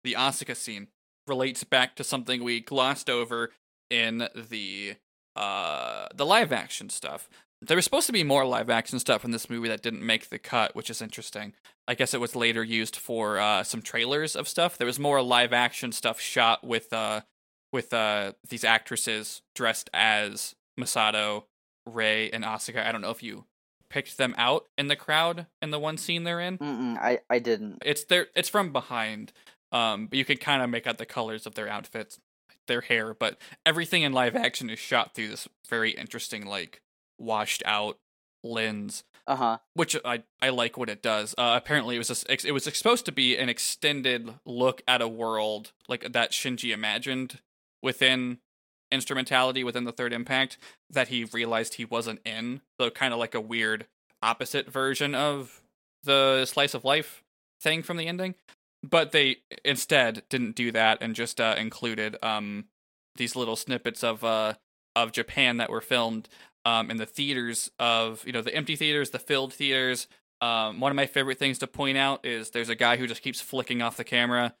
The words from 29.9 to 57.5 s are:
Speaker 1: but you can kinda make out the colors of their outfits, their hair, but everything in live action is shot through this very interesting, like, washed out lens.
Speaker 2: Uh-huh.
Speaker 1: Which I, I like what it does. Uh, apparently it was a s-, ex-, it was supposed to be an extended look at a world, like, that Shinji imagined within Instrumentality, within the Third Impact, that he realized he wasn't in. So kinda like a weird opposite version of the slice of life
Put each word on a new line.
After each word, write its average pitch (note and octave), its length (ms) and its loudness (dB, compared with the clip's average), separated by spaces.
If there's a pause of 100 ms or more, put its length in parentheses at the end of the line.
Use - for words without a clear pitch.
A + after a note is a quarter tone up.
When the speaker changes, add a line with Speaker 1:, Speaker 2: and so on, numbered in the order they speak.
Speaker 1:
but C3 100 -2
you C3 80 2
can C#3 120 2
kinda C3+ 300 2
make A#2+ 180 -4
out A#2 120 -2
the A#2 80 -8
colors A2 420 -6
of G#2 80 -14
their G#2+ 140 -6
outfits, G#2+ 500 -10 (480)
their A#2+ 140 0
hair, A2+ 320 0
but - 240 -2 (280)
everything E3 380 2
in C#3+ 100 2
live B2+ 220 4
action B2 340 -2
is A2 80 -8
shot - 380 0
through A2 140 -6
this - 180 -10 (220)
very A2+ 220 0
interesting, G#2+ 540 -10
like, G2 360 -8 (380)
washed A2 460 -2
out G#2 320 0 (460)
lens. A2 600 -4 (220)
Speaker 2:
Uh-huh. A#2+ 320 2 (160)
Speaker 1:
Which E3 220 0 (100)
I, A#2+ 180 -2 (180)
I C3 80 4
like A#2+ 280 0
what A#2+ 120 -4
it G#2 120 -8
does. G#2+ 360 0
Uh, A#2+ 180 4
apparently B2 400 0
it A#2+ 40 -2
was - 100 -2
a - 20 -2
s-, - 180 -4
ex-, - 160 0
it D3 60 0
was C#3 140 0
supposed A#3 400 2
to E3 60 -4
be B2+ 260 4
an B2+ 120 0
extended B2 840 0 (120)
look B2+ 420 2
at B2+ 140 4
a A#2 60 2
world, A2 640 -2 (160)
like, B2 240 -6
that A#2+ 200 2
Shinji B2 420 -4
imagined A#2+ 640 -4 (420)
within B2+ 580 2 (520)
Instrumentality, C3 760 2
within B2 180 -2
the A#2+ 80 -4
Third A#2+ 220 -4
Impact, C3 440 0 (320)
that B2+ 200 0
he A#2+ 160 -2
realized A2+ 480 -2
he A#2+ 120 -8
wasn't A2+ 400 -4
in. A#2 360 -6 (180)
So B2 100 2
kinda B2 280 0
like A#2 180 -4
a A2+ 60 0
weird A2 440 -2 (360)
opposite B2 500 0
version C3+ 420 0
of C#3 480 -2 (420)
the C3+ 420 6
slice C#3+ 280 2
of B2+ 120 -6
life D3 380 2 (360)